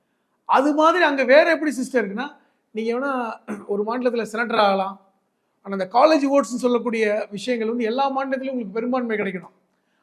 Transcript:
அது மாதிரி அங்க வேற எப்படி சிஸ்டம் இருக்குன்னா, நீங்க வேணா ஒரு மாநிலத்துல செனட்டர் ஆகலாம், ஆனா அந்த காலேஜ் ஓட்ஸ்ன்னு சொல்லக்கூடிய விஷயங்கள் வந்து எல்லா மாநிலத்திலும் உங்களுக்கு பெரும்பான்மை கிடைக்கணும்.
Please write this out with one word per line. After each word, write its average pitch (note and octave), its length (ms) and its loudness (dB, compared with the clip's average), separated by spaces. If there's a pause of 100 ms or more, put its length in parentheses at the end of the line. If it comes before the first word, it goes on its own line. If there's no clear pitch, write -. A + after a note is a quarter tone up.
(440)
அது C#4+ 300 4
மாதிரி E4 300 4
அங்க C#4 200 2
வேற D4+ 260 6
எப்படி D4+ 260 0
சிஸ்டம் B3+ 200 -6
இருக்குன்னா, A3+ 400 -4 (340)
நீங்க A3+ 280 -4
வேணா B3+ 340 -4 (340)
ஒரு G3+ 160 -2
மாநிலத்துல A#3 400 -2
செனட்டர் A3 360 -4
ஆகலாம், G3 420 2 (640)
ஆனா G3 160 -8
அந்த F#3 140 -4
காலேஜ் C#4 440 4
ஓட்ஸ்ன்னு C#4 40 6
சொல்லக்கூடிய A3+ 880 -2
விஷயங்கள் A3 380 -4
வந்து A#3+ 160 -2
எல்லா B3+ 240 0
மாநிலத்திலும் C4+ 460 -4
உங்களுக்கு A3+ 260 -6
பெரும்பான்மை A#3+ 380 -2
கிடைக்கணும். F#3 340 -8 (500)